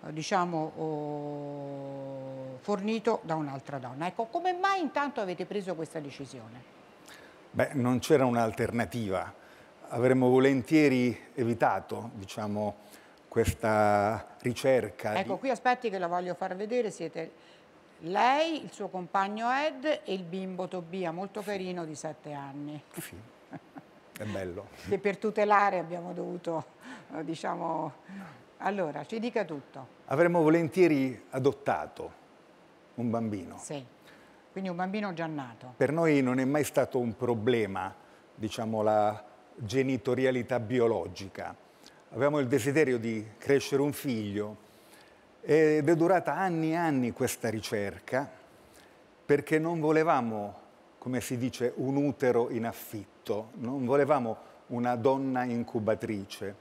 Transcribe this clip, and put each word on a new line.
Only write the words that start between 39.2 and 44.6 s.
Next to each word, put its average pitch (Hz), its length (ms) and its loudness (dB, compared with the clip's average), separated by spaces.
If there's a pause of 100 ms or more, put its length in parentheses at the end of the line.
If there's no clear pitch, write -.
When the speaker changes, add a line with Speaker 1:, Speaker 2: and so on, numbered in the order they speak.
Speaker 2:
genitorialità 127 1080 0
biologica. 101 920 0 (560)
Avevamo 143 280 0
il 135 100 0
desiderio 131 500 2
di 110 260 -4 (140)
crescere 139 440 2
un 143 100 0
figlio 104 720 -4 (760)